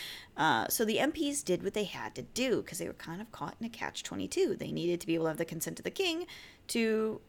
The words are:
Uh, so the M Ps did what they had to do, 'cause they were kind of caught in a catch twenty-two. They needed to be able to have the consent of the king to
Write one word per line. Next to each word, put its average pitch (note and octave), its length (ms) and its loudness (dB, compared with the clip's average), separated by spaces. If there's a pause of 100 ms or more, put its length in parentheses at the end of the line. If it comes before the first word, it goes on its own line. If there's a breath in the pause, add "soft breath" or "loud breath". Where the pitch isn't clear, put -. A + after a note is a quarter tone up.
(360 loud breath)
Uh, B2 340 4
so - 140 2
the G#3+ 160 4
M C#4+ 120 4
Ps C#4+ 320 -2
did F3+ 200 2
what G3 120 -2
they G#3 80 2
had B2 320 -6
to C3 80 -6
do, A3 400 2
'cause - 160 -10
they - 80 -4
were - 60 -6
kind E3+ 280 -8
of A3+ 100 -12
caught - 280 -8
in A#3 80 -4
a - 80 -8
catch - 280 -6
twenty-two. - 520 2
They - 160 -4
needed E3+ 300 0
to - 60 -6
be E3 80 2
able E3 100 2
to D#3+ 40 4
have D#3 80 0
the E3 80 0
consent E3 340 -6
of - 40 -10
the - 80 -2
king F4 340 0 (440 loud breath)
to A3 600 2